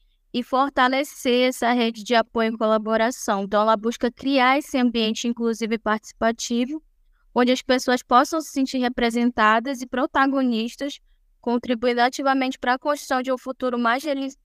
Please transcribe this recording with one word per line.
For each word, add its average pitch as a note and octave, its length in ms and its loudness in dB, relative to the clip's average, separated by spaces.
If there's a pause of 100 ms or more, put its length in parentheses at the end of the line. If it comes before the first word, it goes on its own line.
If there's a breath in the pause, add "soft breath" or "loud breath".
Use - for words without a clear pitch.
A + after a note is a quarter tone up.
(320)
e A#3+ 100 -2
fortalecer C4 1040 0
essa B3 240 0
rede A#3 320 0
de A#3+ 100 0
apoio A3+ 400 2
e A3 40 -10
colaboração. A3 840 0
Então, G#3 180 0
ela A3 140 4
busca A#3 340 -2
criar C4+ 480 2
esse C#4+ 200 -6
ambiente A#3 480 0
inclusivo A#3 480 -2
e A3 40 -2
participativo, A#3+ 1040 -2 (520)
onde B3 160 4
as B3+ 120 0
pessoas B3+ 400 0
possam C#4+ 380 2
se - 100 -10
sentir C4+ 280 -2
representadas A#3+ 1000 0
e B3+ 60 -10
protagonistas, C4+ 1120 -2 (400)
contribuindo A#3+ 640 -2
ativamente C4 560 0
pra B3+ 200 -2
construção C#4+ 440 -2
de C4 100 -4
um B3+ 60 -2
futuro B3+ 400 -4
mais A#3+ 260 0
reli-, C4+ 400 -4